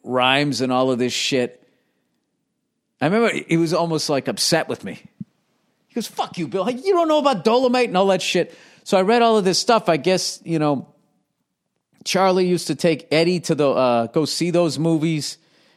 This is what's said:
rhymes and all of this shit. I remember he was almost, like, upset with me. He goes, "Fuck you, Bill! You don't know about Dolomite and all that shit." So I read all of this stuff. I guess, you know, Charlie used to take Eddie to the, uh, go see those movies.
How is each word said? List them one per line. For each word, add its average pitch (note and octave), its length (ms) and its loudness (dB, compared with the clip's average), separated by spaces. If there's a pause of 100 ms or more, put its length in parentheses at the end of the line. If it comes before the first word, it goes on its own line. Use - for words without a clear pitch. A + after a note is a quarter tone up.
rhymes B2+ 600 0
and B2+ 100 -2
all C3 180 2
of B2 80 0
this B2 140 -2
shit. - 560 -4 (1300)
I C3 60 0
remember G3 400 0
he E3 100 0
was E3 180 0
almost, E3 340 -2
like, C#3 180 -2
upset - 420 -2
with A#2+ 160 -8
me. F#2 180 -14 (840)
He - 60 -16
goes, A#3 120 -6
"Fuck - 320 -8
you, D#3+ 100 -6
Bill! F#3+ 220 -4
You C#4 240 -2
don't E4+ 140 2
know D4+ 100 2
about C4+ 260 0
Dolomite B3 440 2
and F3+ 80 -4
all G3 100 2
that F#3 160 2
shit." - 320 -2 (300)
So - 120 0
I F#3+ 60 4
read A3+ 180 2
all A3+ 160 4
of G3+ 80 2
this F3+ 140 0
stuff. A3+ 300 2
I D#3+ 100 4
guess, F3 460 -2
you E3 140 -2
know, D3 300 -2 (1160)
Charlie F#3 420 2
used F3+ 200 -2
to D#3 80 -2
take - 360 0
Eddie E3 300 2
to - 140 -2
the, C#3+ 140 2
uh, A#2+ 400 2
go D#3+ 180 -2
see E3+ 240 -4
those E3 280 0
movies. D#3+ 600 -2 (380)